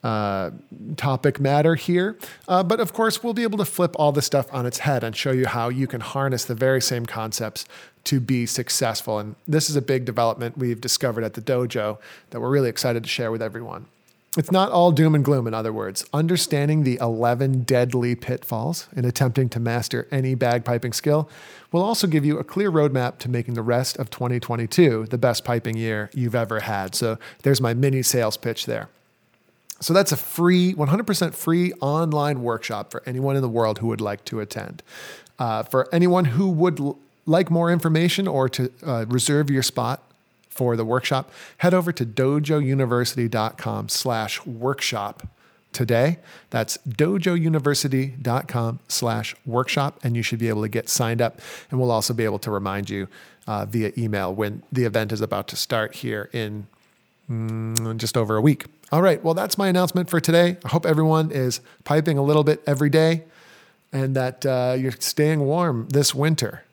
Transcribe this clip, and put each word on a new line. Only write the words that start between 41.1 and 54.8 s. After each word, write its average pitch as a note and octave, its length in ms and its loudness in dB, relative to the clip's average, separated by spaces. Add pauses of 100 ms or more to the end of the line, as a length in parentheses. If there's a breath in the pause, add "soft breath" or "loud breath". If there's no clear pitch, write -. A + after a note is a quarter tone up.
head F3 140 4
over F3 200 2
to B2+ 120 -2
dojo C#3+ 580 0
university B2 640 0
dot A2 300 -2
com G#2+ 320 -6
slash A2+ 560 -4
workshop A#2 840 -4 (460 soft breath)
today. B2 460 2 (320 loud breath)
That's A2+ 260 -4 (100)
dojo E3+ 540 0
university C#3+ 680 0 (120)
dot C3 280 -2
com A#2 380 -2
slash A2+ 480 -4 (120)
workshop, C3 560 0
and A#2+ 120 0
you A#2 80 0
should A2 180 -2
be A#2 100 0
able G#2+ 100 0
to G#2+ 80 -2
get A2 220 -4
signed A#2 320 0
up. A2+ 180 -2 (300 loud breath)
And B2+ 100 0
we'll B2+ 100 2
also A2 220 0
be A2+ 120 0
able G#2 160 -2
to A2 100 -6
remind G2 400 -4
you, G2 180 -4 (380 loud breath)
uh, G#2 180 -4
via G#2+ 320 -2
email G#2 380 -2
when G#2 360 -4
the B2+ 140 0